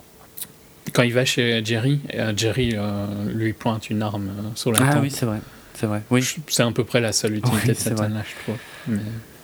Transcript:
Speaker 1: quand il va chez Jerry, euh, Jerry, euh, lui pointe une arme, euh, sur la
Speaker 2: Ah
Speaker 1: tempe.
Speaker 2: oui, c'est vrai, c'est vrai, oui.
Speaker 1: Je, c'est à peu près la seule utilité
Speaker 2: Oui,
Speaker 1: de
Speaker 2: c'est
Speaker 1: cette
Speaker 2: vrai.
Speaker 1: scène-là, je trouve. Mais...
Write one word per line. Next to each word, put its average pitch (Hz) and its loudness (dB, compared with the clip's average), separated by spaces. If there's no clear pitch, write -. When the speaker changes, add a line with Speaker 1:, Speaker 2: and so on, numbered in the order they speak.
Speaker 1:
quand 131 6
il 120 2
va 127 4
chez 117 2
Jerry, 120 2
euh, 110 0
Jerry, 113 2
euh, 101 -2
lui 110 0
pointe 110 -2
une 107 -2
arme, 101 -2
euh, 101 -6
sur - -2
la 113 4
Speaker 2:
Ah 139 6
Speaker 1:
tempe. 147 4
Speaker 2:
oui, 139 0
c'est 135 -2
vrai, 107 0
c'est - -2
vrai, 104 -2
oui. 123 6
Speaker 1:
Je, 127 -2
c'est - 2
à 120 4
peu 113 0
près 123 2
la 110 0
seule 107 0
utilité 107 2
Speaker 2:
Oui, 117 2
Speaker 1:
de 110 2
Speaker 2:
c'est - -4
Speaker 1:
cette 113 0
Speaker 2:
vrai. 107 2
Speaker 1:
scène-là, 107 -2
je - -14
trouve. 110 -4
Mais... 110 0